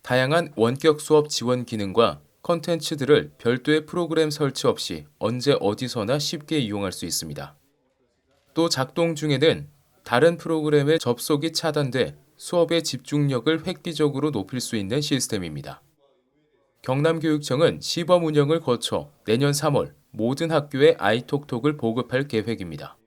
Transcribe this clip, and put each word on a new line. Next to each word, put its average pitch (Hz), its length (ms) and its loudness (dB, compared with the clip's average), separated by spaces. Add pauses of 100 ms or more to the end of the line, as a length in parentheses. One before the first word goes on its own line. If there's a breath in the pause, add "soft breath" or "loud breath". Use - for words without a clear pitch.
다양한 143 540 2
원격 139 440 2
수업 151 280 2
지원 123 360 -2
기능과 101 580 0 (200)
콘텐츠들을 151 960 0
별도의 147 480 0
프로그램 160 440 0
설치 143 360 -2
없이 82 380 -2 (140)
언제 123 420 0
어디서나 113 580 -2
쉽게 151 400 -4
이용할 101 340 -2
수 - 120 -10
있습니다. 73 520 -8 (960)
또 165 140 2
작동 165 460 0
중에는 151 540 2 (360)
다른 160 340 4
프로그램에 151 600 2
접속이 151 540 -2
차단돼 139 640 -2 (200)
수업의 170 480 0
집중력을 147 840 -2
획기적으로 151 640 -2
높일 127 300 -6
수 - 160 -6
있는 107 240 -2
시스템입니다. 95 800 -4 (1000)
경남교육청은 151 1000 0
시범 170 440 0
운영을 151 360 2
거쳐 110 500 -2 (140)
내년 135 280 2
삼월 147 420 0 (180)
모든 131 400 -2
학교에 147 460 4
아이톡톡을 127 800 0
보급할 123 520 -2
계획입니다. 101 680 -6 (100)